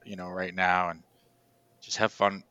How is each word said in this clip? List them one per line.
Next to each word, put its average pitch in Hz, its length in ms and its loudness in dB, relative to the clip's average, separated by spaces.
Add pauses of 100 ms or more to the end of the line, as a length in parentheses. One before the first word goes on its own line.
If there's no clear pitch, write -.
you 101 140 -12
know, 90 100 -10
right 92 260 -6
now, 90 360 2
and 82 120 -10 (800)
just - 160 -10
have 107 160 2
fun, 98 400 0